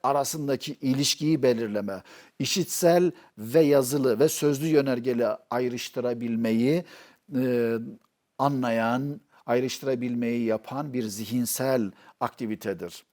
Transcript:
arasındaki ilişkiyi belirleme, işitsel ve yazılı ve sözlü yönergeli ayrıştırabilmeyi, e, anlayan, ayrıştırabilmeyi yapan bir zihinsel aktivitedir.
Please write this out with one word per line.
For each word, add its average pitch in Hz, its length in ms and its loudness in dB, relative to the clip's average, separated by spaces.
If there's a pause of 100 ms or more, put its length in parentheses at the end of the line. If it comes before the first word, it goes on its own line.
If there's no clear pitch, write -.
arasındaki 139 800 -2
ilişkiyi 143 640 0
belirleme, 104 600 0 (360)
işitsel 175 760 2 (260)
ve 117 220 2
yazılı 135 580 4
ve 151 100 6
sözlü 147 380 0
yönergeli 127 600 2 (240)
ayrıştırabilmeyi, 120 1300 0 (520)
e, 120 380 2 (640)
anlayan, 127 840 0 (260)
ayrıştırabilmeyi 123 1000 -2
yapan 131 480 -4
bir 123 100 -4
zihinsel 113 880 -2 (300)
aktivitedir. 104 920 -6